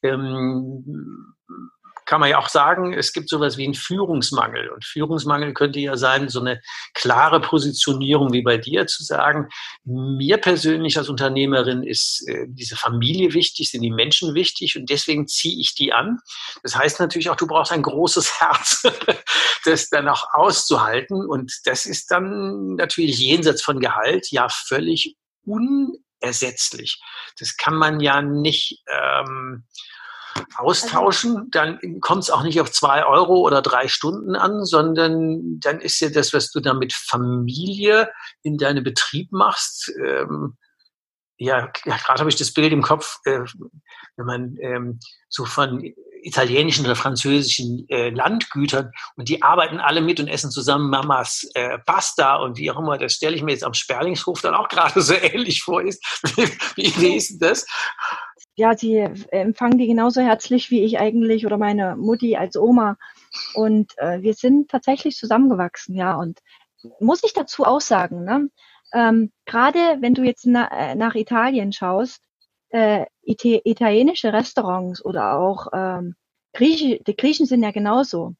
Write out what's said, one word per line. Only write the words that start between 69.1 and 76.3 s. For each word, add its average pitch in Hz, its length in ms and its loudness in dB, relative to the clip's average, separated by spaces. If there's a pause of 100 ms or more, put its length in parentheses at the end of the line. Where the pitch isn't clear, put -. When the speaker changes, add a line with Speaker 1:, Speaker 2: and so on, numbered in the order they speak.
Speaker 2:
gerade 269 320 2 (220)
wenn 240 140 4
du 262 80 0
jetzt 247 240 0
na-, 240 240 4
äh, 131 240 -4
nach 226 200 0
Italien 226 580 0
schaust, 196 500 -2 (480)
äh, 214 360 2 (160)
ite-, 233 420 2
italienische 233 680 4
Restaurants 185 720 -2
oder 120 340 0
auch, 185 340 0
ähm, 185 420 -4 (400)